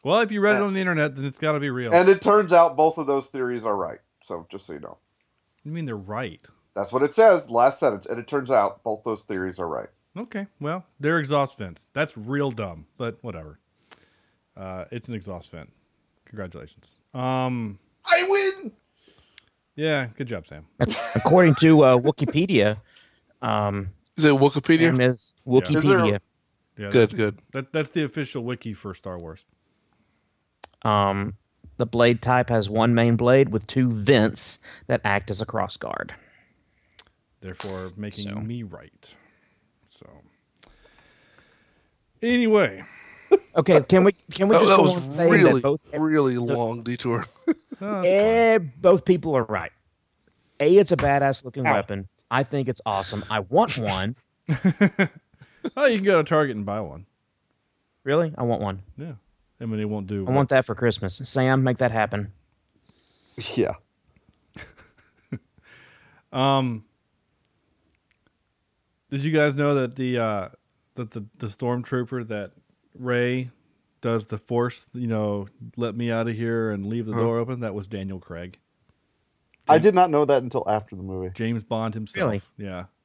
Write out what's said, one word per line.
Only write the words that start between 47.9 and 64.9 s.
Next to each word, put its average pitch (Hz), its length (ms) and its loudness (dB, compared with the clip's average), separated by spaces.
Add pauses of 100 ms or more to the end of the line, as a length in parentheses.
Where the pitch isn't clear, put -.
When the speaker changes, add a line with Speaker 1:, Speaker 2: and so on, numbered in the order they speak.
Speaker 1:
that's 175 40 2
fine. - 0 -
Speaker 3:
eh, 220 520 4 (220)
both 185 240 4
people 160 320 2
are 123 80 2
right. 92 280 -6 (880)
A, 156 180 6
it's 185 140 4
a 160 40 2
badass 139 480 0
looking 127 220 -6
Speaker 2:
Ow. 135 80 2
Speaker 3:
weapon. 98 340 -4 (220)
I 131 140 0
think 135 240 -4
it's 120 180 -6
awesome. 101 420 -4
I 107 120 -2
want 139 380 0
one. 101 360 -4 (340)
Speaker 1:
<laughs> 156 60 0 (1200)
Oh, 285 100 2
you 233 100 4
can 190 80 -2
go 196 180 4
to 147 60 -4
Target 151 280 0
and 104 80 -6
buy 104 180 -4
one. 80 220 -14 (1000)
Speaker 3:
Really? 151 340 0
I 127 60 -4
want 117 180 -2
one. 98 200 -6 (140)
Speaker 1:
Yeah. 147 180 -14 (460)
I - 60 -12
mean, 107 140 -4
it 107 60 -4
won't 104 200 -6
do 101 140 -6
Speaker 3:
I 95 60 -6
Speaker 1:
what 127 80 -2
Speaker 3:
want 139 160 2
that 131 160 2
for 113 100 -6
Christmas. 107 480 -4
Sam, 131 400 0
make 127 140 0
that 123 120 0
happen. 104 420 -4 (1200)
Speaker 2:
Yeah. - 200 -2 (840)
Speaker 1:
<laughs> - 800 -18 (960)